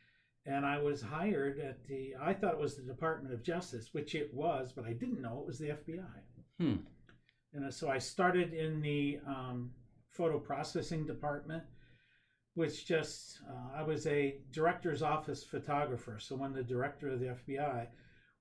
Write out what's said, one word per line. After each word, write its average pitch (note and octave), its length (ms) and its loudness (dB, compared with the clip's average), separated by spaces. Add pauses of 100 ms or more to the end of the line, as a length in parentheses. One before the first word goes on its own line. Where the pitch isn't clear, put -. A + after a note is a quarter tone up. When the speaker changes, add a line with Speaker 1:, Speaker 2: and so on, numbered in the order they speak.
(460)
Speaker 1:
and C#3 200 0
I C#3+ 140 2
was D3 220 2
hired D3 580 2
at C3 260 -6
the, C3+ 340 -6
I E3 140 4
thought - 200 2
it D3 60 0
was C#3+ 160 2
the - 60 -12
Department C3+ 540 -2
of A2 80 -6
Justice, E3 500 -2
which D3 220 -2
it D3 180 -2
was, D3 400 0
but A#2 120 -6
I A2+ 80 -2
didn't B3 280 -2
know C3 200 -4
it D3 40 -6
was C#3 140 -6
the D3+ 100 -2
F D3 160 -4
B E3 140 -6
I. - 640 -8
Speaker 2:
Hmm. B2 140 4 (760)
Speaker 1:
And C#3 200 -4
so - 160 -2
I B2+ 100 4
started F3+ 540 4
in D#3 280 0
the, D3 460 2
um, B2+ 460 -4 (360)
photo D#3+ 300 2
processing D3+ 680 -2
department, D3 580 -4 (920)
which D#3 300 0
just, - 540 0 (100)
uh, B2+ 280 -8
I D#3 60 -2
was D#3 240 2
a C#3+ 340 4 (100)
director's D#3+ 500 4
office D3+ 420 2
photographer. C3+ 760 0
So - 160 -6
when C#3 160 -2
the C3 120 -2
director B2+ 460 0
of B2+ 120 0
the B2+ 80 0
F B2 160 -8
B C#3 140 -2
I A#2+ 280 0 (540)